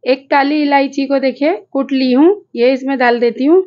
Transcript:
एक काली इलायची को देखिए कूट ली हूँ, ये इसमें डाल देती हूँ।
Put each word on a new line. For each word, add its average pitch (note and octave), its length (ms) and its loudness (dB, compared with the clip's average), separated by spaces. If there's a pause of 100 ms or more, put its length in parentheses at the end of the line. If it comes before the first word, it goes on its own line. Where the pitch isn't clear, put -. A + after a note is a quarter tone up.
एक C4+ 260 -2
काली C#4+ 320 0
इलायची C#4 440 -2
को C4+ 140 -2
देखिए C4+ 340 -2 (180)
कूट C4+ 200 -4
ली C4 220 0
हूँ, E4+ 320 2 (100)
ये A#3+ 180 2
इसमें C4+ 240 -4
डाल A#3+ 220 0
देती A#3+ 260 -2
हूँ। F4 220 4